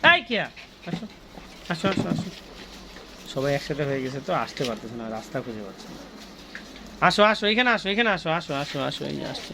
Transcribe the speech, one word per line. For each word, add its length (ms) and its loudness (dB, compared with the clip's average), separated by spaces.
এই 160 6
কেয়া 180 0
আসো, 160 -4
আসো, 200 0
আসো, 220 2
আসো। 140 0
সবাই 260 2
একসাথে 300 -2
হয়ে 160 2
গেছে 240 -4
তো 40 2
আসতে 240 -4
পারতেছে 320 -6
না, 40 -6
রাস্তা 280 -6
খুঁজে 220 -6
পাচ্ছে 260 -14
না। 60 -14
আসো, 140 6
আসো, 200 0
এখানে 240 6
আসো, 160 -2
এখানে 240 4
আসো, 120 -2
আসো, 140 -4
আসো, 160 -4
আসো, 220 -4
এই 100 -4
যে 120 -4
আসছে। 220 -8